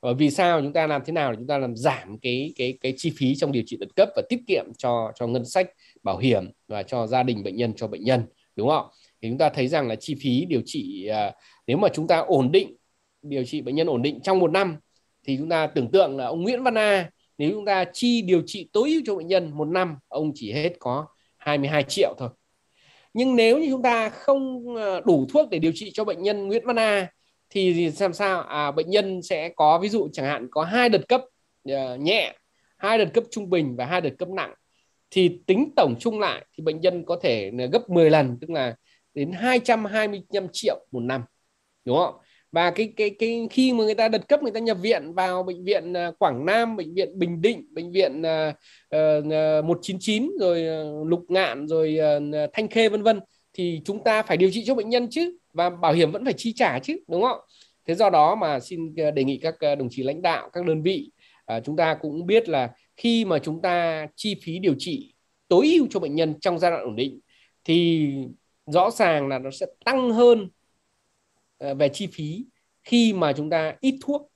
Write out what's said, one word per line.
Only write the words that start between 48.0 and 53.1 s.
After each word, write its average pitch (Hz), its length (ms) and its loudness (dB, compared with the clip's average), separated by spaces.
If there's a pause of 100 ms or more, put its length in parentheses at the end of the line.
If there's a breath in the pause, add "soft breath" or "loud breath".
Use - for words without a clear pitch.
ờ, 156 320 -2 (360 soft breath)
ờ, 156 320 2 (100)
ờ, 156 300 2
một 170 200 0
chín 185 180 -6
chín, 220 400 -2
rồi, 175 260 2
ờ, 156 400 -6
Lục 175 240 0
Ngạn, 151 380 0
rồi, 160 300 0
ờ, 151 220 4 (340)
Thanh 220 140 -2
Khê, 220 220 2
vân 208 140 -2
vân, 214 160 4 (340)